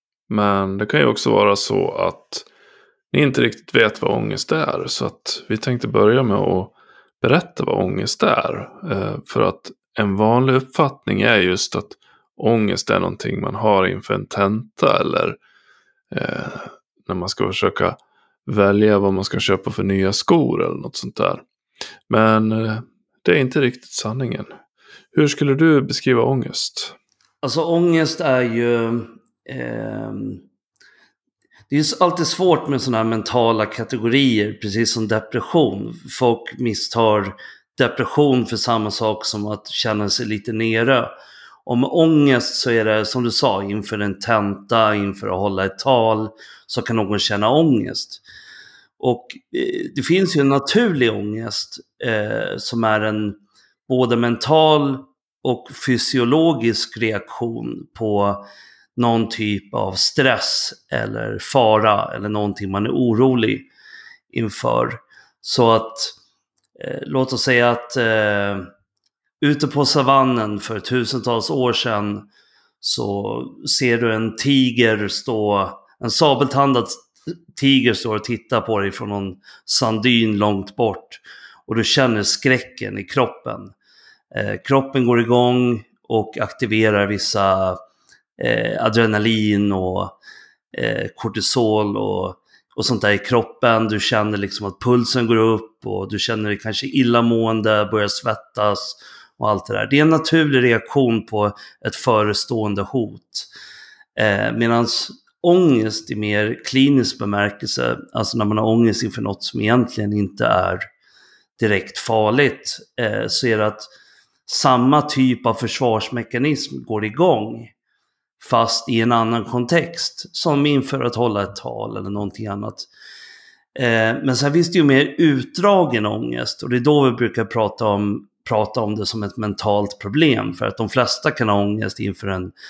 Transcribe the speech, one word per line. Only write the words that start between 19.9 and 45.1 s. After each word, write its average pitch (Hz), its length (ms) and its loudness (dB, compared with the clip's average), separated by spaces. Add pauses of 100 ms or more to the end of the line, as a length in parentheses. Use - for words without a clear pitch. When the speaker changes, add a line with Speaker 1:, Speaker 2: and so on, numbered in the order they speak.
Speaker 1:
skor 131 520 2
eller - 140 -4
något - 180 -12
sånt - 200 -12
där. 50 240 -2 (680)
Men, 110 440 4
eh, 110 260 -2 (440)
det 175 100 4
är 160 80 4
inte 131 200 0
riktigt 123 320 -2
sanningen. 113 540 -6 (640)
Hur 151 160 4
skulle 143 260 0
du 156 280 4
beskriva 123 400 0
ångest? - 720 -4 (480)
Speaker 2:
Alltså, 143 220 -2
ångest 170 560 2
är 131 220 2
ju, 117 440 0 (640)
ehm, 110 880 -8 (1300)
det 143 80 0
är - 20 4
ju 151 60 4 (160)
alltid 175 260 2
svårt 180 420 2
med 131 140 -2
såna 127 140 -2
här 110 80 0
mentala 113 600 0
kategorier, 113 960 0
precis 110 320 -2
som 110 140 -2
depression. 113 840 -2 (240)
Folk 117 400 0
misstar 107 760 0 (440)
depression 127 680 2
för 113 100 -6
samma 110 340 -2
sak 110 340 -4
som 104 220 -6
att 104 220 -10
känna 104 400 -2
sig 117 180 -4
lite 107 260 -6
nere. 113 560 0 (560)
Och 120 140 -2
med 131 140 2
ångest 151 600 4
så - 160 -2
är 113 140 2
det, 107 200 2
som 123 200 -4
du 117 60 0
sa, 104 320 0
inför 101 360 -6
en 101 200 -4
tenta, 107 760 0
inför 101 340 -4